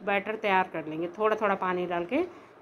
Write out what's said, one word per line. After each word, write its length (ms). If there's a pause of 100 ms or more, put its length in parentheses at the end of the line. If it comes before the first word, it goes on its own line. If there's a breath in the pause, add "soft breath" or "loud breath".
बैटर 320
तैयार 360
कर 140
लेंगे। 220
थोड़ा 280
थोड़ा 200
पानी 300
डाल 180
के, 120 (460 loud breath)